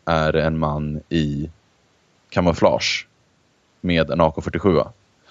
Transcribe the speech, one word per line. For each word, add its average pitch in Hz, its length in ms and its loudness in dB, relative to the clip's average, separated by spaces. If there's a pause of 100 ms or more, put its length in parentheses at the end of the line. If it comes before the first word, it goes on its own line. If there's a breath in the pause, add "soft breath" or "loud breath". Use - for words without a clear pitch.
är 78 320 0
en 80 220 0
man 76 500 -4
i 78 420 -2 (800)
kamouflage 87 760 0 (760)
med 82 300 0
en 69 100 0
A 80 140 4
K - 80 -8
fyrtiosju, 90 380 2 (500 loud breath)